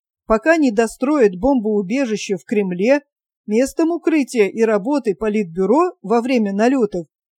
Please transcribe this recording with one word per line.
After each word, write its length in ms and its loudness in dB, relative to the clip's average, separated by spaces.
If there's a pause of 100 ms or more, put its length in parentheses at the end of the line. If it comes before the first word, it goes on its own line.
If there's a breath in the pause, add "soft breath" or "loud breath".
(260)
пока 320 2
не 120 2
достроят 680 0
бомбоубежище 1000 -2
в 80 -12
Кремле, 560 0 (460)
местом 440 0
укрытия 580 0
и 140 -6
работы 520 0
Политбюро 880 0
во 180 0
время 320 0
налетов 540 0 (320)